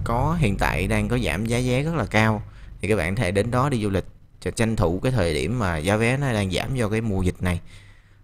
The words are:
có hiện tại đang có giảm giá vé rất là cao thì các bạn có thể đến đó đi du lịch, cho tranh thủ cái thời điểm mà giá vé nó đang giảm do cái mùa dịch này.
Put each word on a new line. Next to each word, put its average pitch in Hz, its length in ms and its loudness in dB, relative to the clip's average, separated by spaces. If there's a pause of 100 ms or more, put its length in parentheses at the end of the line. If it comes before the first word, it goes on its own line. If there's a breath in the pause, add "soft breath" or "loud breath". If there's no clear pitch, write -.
có 135 340 0
hiện 101 200 2
tại 76 280 0
đang 107 220 0
có 117 100 0
giảm 98 280 -2
giá 120 200 0
vé 127 160 0
rất 165 120 -2
là 120 120 -2
cao 107 360 2 (380 loud breath)
thì 92 80 2
các 107 80 6
bạn 90 180 0
có 113 80 0
thể 90 80 2
đến 101 200 2
đó 127 180 2
đi 123 140 0
du 104 80 0
lịch, 95 140 0 (400)
cho 90 60 -2
tranh 113 260 0
thủ 87 260 2
cái 131 100 2
thời 85 220 2
điểm 80 240 0
mà 87 200 0
giá 92 180 2
vé 117 200 2
nó 139 160 -2
đang 101 180 0
giảm - 240 -2
do 117 140 0
cái 110 120 0
mùa 98 220 -2
dịch 90 200 0
này. 87 180 0 (640 soft breath)